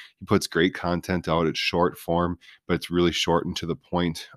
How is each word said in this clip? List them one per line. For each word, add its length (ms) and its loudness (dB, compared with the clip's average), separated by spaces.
He 60 -16
puts 220 2
great 260 2
content 540 -2
out. 200 2
It's 120 -4
short 380 0
form, 400 -2
but 80 0
it's 160 -4
really 200 4
short 340 2
and 120 -6
to 80 -8
the 100 -4
point. 600 -4